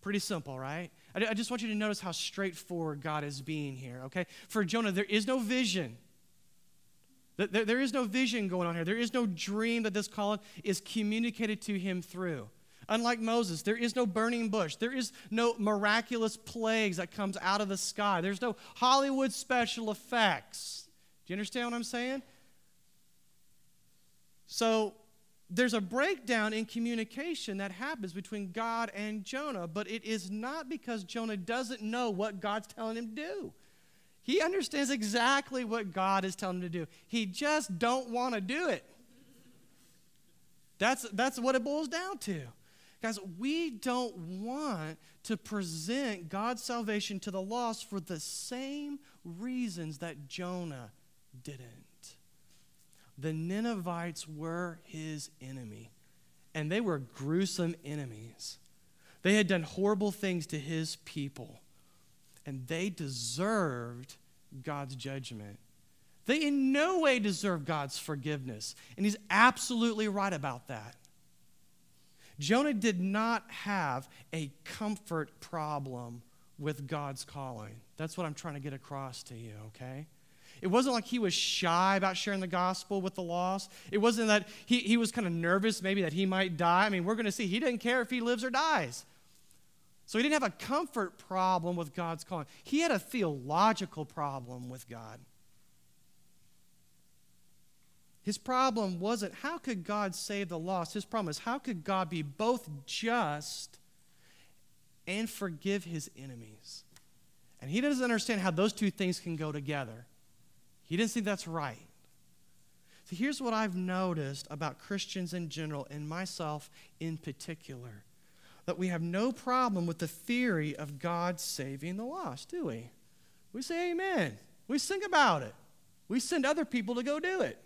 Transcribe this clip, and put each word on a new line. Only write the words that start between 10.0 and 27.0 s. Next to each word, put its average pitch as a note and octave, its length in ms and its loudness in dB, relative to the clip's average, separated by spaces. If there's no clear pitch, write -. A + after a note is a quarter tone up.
calling G#3 320 0
is F#3+ 160 0
communicated G#3+ 840 0
to G3+ 140 -2
him F#3 240 -2
through. E3 460 -6
Unlike A#3 320 2
Moses, A3+ 440 2
there G#3 120 4
is A#3 200 0
no B3 100 4
burning A3+ 440 2
bush. F#3+ 280 0
There A#3+ 160 0
is B3+ 180 -2
no A#3 260 4
miraculous G#3+ 800 2
plagues A3 580 0
that F3 160 -6
comes F#3+ 300 -2
out G3 180 4
of G#3 80 0
the F#3+ 80 -2
sky. G3 460 0
There's F#3+ 200 -2
no A#3 140 0
Hollywood C4+ 580 6
special A#3 580 0
effects. - 960 2
Do E3+ 80 -6
you - 20 -4
understand G#3+ 300 -2
what A#3+ 100 -2
I'm A#3 80 -2
saying? B3 380 -2
So A3 480 2
there's A3+ 240 4
a A3 80 2
breakdown A#3 720 2
in A3 120 0
communication A#3 920 -4